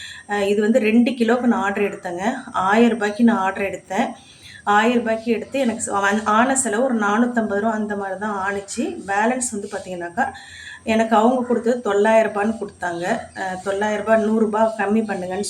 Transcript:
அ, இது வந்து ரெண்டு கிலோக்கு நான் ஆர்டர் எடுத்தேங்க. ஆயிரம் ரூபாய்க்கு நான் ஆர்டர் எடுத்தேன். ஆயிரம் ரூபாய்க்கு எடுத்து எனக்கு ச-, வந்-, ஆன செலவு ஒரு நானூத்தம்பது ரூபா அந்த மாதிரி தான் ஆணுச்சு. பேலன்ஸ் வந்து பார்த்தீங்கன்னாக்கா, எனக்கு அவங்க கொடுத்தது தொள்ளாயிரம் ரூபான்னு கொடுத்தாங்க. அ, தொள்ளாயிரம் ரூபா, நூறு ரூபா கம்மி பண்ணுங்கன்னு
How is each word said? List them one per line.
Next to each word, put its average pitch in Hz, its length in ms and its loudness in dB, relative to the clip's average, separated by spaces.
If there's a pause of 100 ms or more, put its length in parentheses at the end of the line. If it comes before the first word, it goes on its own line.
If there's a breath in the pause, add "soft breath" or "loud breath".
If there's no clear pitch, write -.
(300 loud breath)
அ, 202 180 0
இது 208 120 2
வந்து 214 180 4
ரெண்டு 226 360 4
கிலோக்கு 240 320 0
நான் 202 160 2
ஆர்டர் 202 200 -2
எடுத்தேங்க. 185 400 -4 (300)
ஆயிரம் 214 380 4
ரூபாய்க்கு 208 340 0
நான் 226 140 4
ஆர்டர் 190 240 -2
எடுத்தேன். 190 460 -4 (560 loud breath)
ஆயிரம் 214 340 4
ரூபாய்க்கு 226 340 0
எடுத்து - 260 -2
எனக்கு 233 340 -2
ச-, 202 60 0
வந்-, 202 260 2
ஆன 233 320 4
செலவு 226 280 0
ஒரு 240 140 0
நானூத்தம்பது 208 600 0
ரூபா 220 120 0
அந்த 214 240 -4
மாதிரி 196 220 -6
தான் 208 180 -4
ஆணுச்சு. 202 720 -4
பேலன்ஸ் 226 440 0
வந்து 208 220 -8
பார்த்தீங்கன்னாக்கா, 185 600 -6 (520 loud breath)
எனக்கு 220 320 2
அவங்க 247 260 4
கொடுத்தது 240 380 0
தொள்ளாயிரம் 214 520 2
ரூபான்னு 214 280 -2
கொடுத்தாங்க. 180 580 -4 (200)
அ, 185 260 -6
தொள்ளாயிரம் 202 400 -2
ரூபா, 220 120 4
நூறு 220 280 2
ரூபா 220 340 2
கம்மி 208 240 0
பண்ணுங்கன்னு 190 480 -6